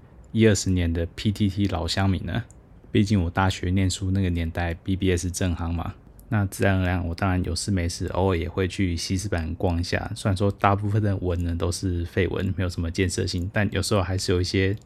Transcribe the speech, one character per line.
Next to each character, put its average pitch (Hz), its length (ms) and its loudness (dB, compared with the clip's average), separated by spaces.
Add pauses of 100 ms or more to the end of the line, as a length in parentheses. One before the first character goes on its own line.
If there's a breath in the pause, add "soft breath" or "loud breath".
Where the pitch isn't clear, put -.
(320 loud breath)
一 110 140 4
二 107 80 8
十 - 160 0
年 87 240 2
的 85 100 0 (120)
P - 160 0
T 98 180 0
T 101 160 0
老 85 220 -2
乡 98 200 0
民 92 160 0
呢。 104 200 -4 (480)
毕 107 120 4
竟 101 200 4
我 82 40 0
大 95 220 2
学 90 220 -2
念 95 180 4
书 92 220 -2
那 98 100 2
个 90 80 2
年 85 220 0
代 87 240 -2
，B 95 200 -2
B 92 220 2
S 87 140 -2
正 90 240 0
夯 85 160 -4
嘛， 85 240 -4 (340)
那 104 160 2
自 - 180 -4
然 98 140 4
而 92 80 2
然 90 220 0
我 85 80 -4
当 101 120 -2
然 90 160 0
有 85 120 -2
事 - 160 -4
没 87 180 0
事， 90 200 -6
偶 95 200 0
尔 90 80 2
也 87 100 -2
会 92 200 -2
去 90 280 -2
西 95 220 -2
斯 92 100 -4
版 82 280 -2
逛 85 240 0
一 87 40 0
下。 - 300 -4
虽 - 160 -2
然 95 80 2
说 101 140 2
大 101 240 2
部 104 120 -4
分 107 140 2
的 98 160 0
文 87 260 -2
呢 85 120 -2
都 85 160 -2
是 87 340 -2
废 92 220 0
文， 95 280 -2
没 101 60 -4
有 90 80 0
什 90 100 -6
么 80 120 -2
建 92 180 0
设 95 160 -2
性， 90 260 -4
但 104 200 2
有 - 100 -2
时 107 140 0
候 95 80 4
还 92 120 -2
是 95 160 -2
有 90 80 4
一 90 40 2
些 95 320 2 (100)